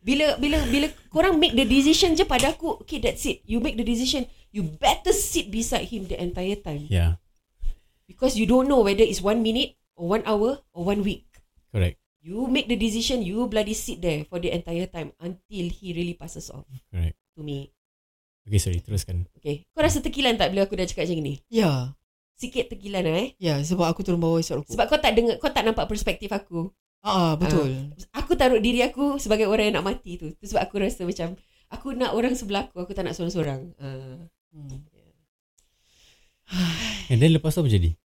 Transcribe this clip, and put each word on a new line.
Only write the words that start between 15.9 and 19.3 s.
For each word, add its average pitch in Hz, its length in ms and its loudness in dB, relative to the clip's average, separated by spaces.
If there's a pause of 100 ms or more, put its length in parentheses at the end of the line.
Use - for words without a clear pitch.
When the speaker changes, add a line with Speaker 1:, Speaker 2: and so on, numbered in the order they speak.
Speaker 1:
really 170 220 -4
passes - 340 -16
off. - 160 -16 (240)
Speaker 2:
Correct. 82 320 -4 (160)
Speaker 1:
To 156 60 -14
me. 139 260 -8 (760)
Speaker 2:
Okay, 107 140 -2
sorry, 90 240 0
teruskan. 90 560 -6